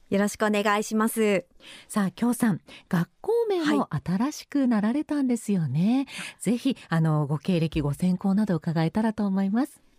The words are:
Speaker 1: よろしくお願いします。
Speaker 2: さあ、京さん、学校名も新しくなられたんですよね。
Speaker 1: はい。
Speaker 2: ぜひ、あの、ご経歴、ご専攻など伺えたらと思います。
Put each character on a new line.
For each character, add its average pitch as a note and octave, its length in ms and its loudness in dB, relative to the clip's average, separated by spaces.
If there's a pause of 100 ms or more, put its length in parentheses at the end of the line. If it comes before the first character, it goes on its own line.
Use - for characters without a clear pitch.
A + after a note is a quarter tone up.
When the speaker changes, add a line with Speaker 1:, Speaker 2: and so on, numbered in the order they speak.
(100)
Speaker 1:
よ G3 80 2
ろ G3+ 80 2
し G3+ 100 -4
く - 80 0
お G#3+ 60 2
願 G#3 300 2
い - 20 -4
し A3 140 -4
ま A3 120 2
す。 G#3+ 360 2 (420)
Speaker 2:
さ G3+ 200 0
あ、 F3 40 -2
京 A#3+ 220 0
さ A#3 180 2
ん、 E3+ 100 -2 (280)
学 F3 200 0 (120)
校 - 120 -2 (160)
名 F4+ 160 0 (120)
も - 180 0
新 F#3+ 380 -2
し - 160 -16
く C#4 180 0
な A3+ 140 2
ら G#3 120 0
れ D4 120 -2
た D4 180 -2
ん C4 60 0
で A#3+ 80 0
す G#3+ 160 -4
よ E3 160 0
ね。 F3+ 300 2
Speaker 1:
は C#4 40 0
い。 C4+ 40 -6 (340)
Speaker 2:
ぜ A#3 160 0
ひ、 B3+ 200 -2 (120)
あ E3 120 0
の、 D3+ 280 2
ご D3+ 100 -2
経 F3+ 220 0
歴、 D#3+ 200 -2
ご C#3+ 140 -2
専 F3+ 240 0
攻 G3 160 0
な G#3+ 100 2
ど F#3 120 0
伺 D#3+ 260 0
え D#3+ 80 2
た A3 120 0
ら A3 100 0
と G#3+ 120 -2
思 G3 160 0
い G3 100 0
ま A#3+ 160 0
す。 - 140 -20 (180)